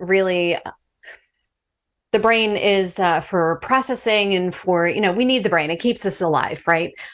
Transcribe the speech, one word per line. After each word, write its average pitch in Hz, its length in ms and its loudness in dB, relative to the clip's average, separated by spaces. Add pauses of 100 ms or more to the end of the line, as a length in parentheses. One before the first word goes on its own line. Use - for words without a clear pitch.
really, 180 560 0 (1500)
the 214 80 0
brain 220 380 2
is, 196 420 2
uh, 170 220 2
for 165 420 -2
processing 226 720 0
and 180 180 -2
for, 175 360 0
you 185 120 -4
know, 190 120 2
we 226 120 0
need 254 200 2
the 208 40 0
brain. 160 220 0
It 165 80 -4
keeps 240 260 -2
us 190 160 2
alive, 156 460 -2
right? 170 260 0 (220)